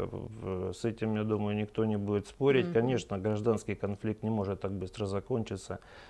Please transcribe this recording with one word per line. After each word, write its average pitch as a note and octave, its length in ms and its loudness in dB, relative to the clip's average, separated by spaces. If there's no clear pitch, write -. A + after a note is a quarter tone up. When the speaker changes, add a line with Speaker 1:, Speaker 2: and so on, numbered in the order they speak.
Speaker 1:
в-, F#2+ 600 -4
с - 120 -6
этим, A2 300 0
я G#2+ 80 0
думаю, G#2 320 0
никто G#2+ 300 0
не G#2+ 120 2
будет G2+ 300 0
спорить. C3+ 380 4
Speaker 2:
Мгм. - 80 -2
Speaker 1:
Конечно, A#2 440 2
гражданский G#2+ 580 2
конфликт G#2 480 -4
не A2 60 0
может G2+ 300 0
так G2 120 -2
быстро F#2+ 340 -4
закончиться. G2 760 -2